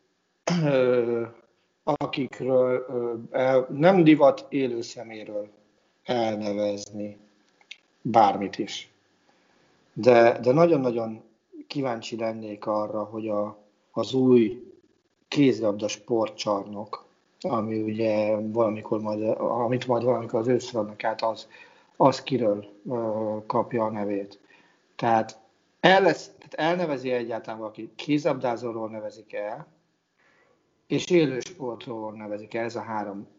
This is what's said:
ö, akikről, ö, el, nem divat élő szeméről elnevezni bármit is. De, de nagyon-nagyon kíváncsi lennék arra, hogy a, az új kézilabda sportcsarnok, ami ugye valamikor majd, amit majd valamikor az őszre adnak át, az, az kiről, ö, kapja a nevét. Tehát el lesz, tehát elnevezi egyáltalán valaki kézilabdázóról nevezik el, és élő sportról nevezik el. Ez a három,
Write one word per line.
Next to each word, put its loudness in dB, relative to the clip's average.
ö, 2
akikről, 0
ö, -4
el, 2
nem 6
divat 6
élő -2
szeméről -10
elnevezni -4
bármit 4
is. -8
De, 6
de 4
nagyon-nagyon 2
kíváncsi -6
lennék -8
arra, -2
hogy -8
a, -4
az -4
új 4
kézilabda 2
sportcsarnok, -4
ami -2
ugye 0
valamikor -2
majd, -4
amit -2
majd 0
valamikor 0
az 0
őszre 0
adnak -6
át, -2
az, -4
az 4
kiről, -2
ö, -4
kapja -2
a -2
nevét. -6
Tehát 0
el 6
lesz, 0
tehát -20
elnevezi -2
egyáltalán -4
valaki -12
kézilabdázóról -4
nevezik -12
el, -8
és -2
élő 4
sportról -10
nevezik -12
el. -2
Ez -8
a -8
három, -8